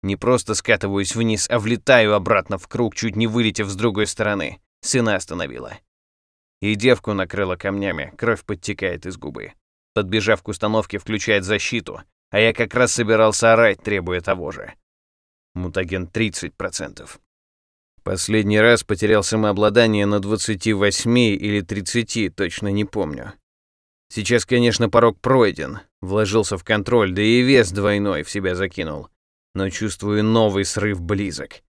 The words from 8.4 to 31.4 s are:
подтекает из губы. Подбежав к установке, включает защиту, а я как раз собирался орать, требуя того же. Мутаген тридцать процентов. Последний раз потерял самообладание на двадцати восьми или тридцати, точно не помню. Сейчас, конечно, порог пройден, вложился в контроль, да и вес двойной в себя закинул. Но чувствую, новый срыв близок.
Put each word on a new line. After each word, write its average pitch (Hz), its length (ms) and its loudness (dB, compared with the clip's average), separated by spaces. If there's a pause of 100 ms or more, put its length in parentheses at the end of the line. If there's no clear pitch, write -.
подтекает 92 600 -6
из 92 100 -10
губы. 58 380 -14 (400)
Подбежав 104 480 0
к - 60 -12
установке, 107 500 -2
включает 104 460 0
защиту, 104 580 -4 (280)
а 101 80 0
я 113 140 6
как 117 220 -4
раз 123 180 4
собирался 110 640 4
орать, 113 280 4
требуя 90 380 -4
того 90 300 -4
же. - 240 -16 (800)
Мутаген 90 520 -6
тридцать 104 480 -4
процентов. - 640 -12 (840)
Последний 104 580 0
раз 117 240 6
потерял 104 380 2
самообладание 107 840 2
на 104 140 2
двадцати 107 540 -2
восьми 107 600 2
или 104 280 -2
тридцати, 104 680 -4
точно 95 400 -4
не 101 160 0
помню. 76 480 -8 (760)
Сейчас, 107 340 0
конечно, 120 460 2
порог 113 280 4
пройден, 101 600 0 (220)
вложился 101 560 0
в - 60 -12
контроль, 104 480 2
да 101 100 0
и 117 180 6
вес 123 320 4
двойной 101 500 -2
в - 80 -12
себя 95 240 -4
закинул. 85 540 -6 (460)
Но 98 160 -4
чувствую, 104 540 -2
новый 107 400 2
срыв 101 360 -4
близок. 87 680 -6